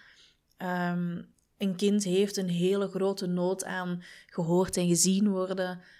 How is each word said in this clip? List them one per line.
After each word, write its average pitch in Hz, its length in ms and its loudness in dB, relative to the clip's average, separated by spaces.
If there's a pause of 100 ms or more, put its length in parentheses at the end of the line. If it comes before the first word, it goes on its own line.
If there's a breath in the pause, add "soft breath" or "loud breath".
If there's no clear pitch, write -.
(560 loud breath)
Ehm, 175 640 -4 (360)
een 190 180 -2
kind 202 280 2
heeft 196 320 2
een 190 120 -2
hele 185 400 2
grote 190 380 -2
nood 180 380 0
aan 180 380 -6 (240 loud breath)
gehoord 180 500 0
en 180 120 2
gezien 190 420 4
worden, 185 500 -4 (200 loud breath)